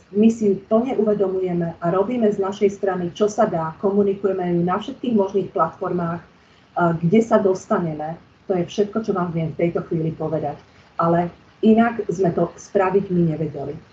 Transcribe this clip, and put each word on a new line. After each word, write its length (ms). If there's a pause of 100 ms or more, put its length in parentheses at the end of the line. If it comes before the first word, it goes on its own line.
my 200
si 280 (120)
plne 280
uvedomujeme 800
a 160
robíme 400
z 80
našej 400
strany, 320
čo 160
sa 160
dá, 320
komunikujeme 800
ju 80
na 160
všetkých 320
možných 400
platformách, 680 (560)
a 200
kde 240
sa 160
dostaneme, 800 (280)
to 120
je 80
všetko, 400
čo 80
vám 200
viem 200
v 80
tejto 280
chvíli 240
povedať. 440 (440)
Ale 280 (320)
inak 480
sme 240
to 240
spraviť 520
my 260
nevedeli. 420 (160)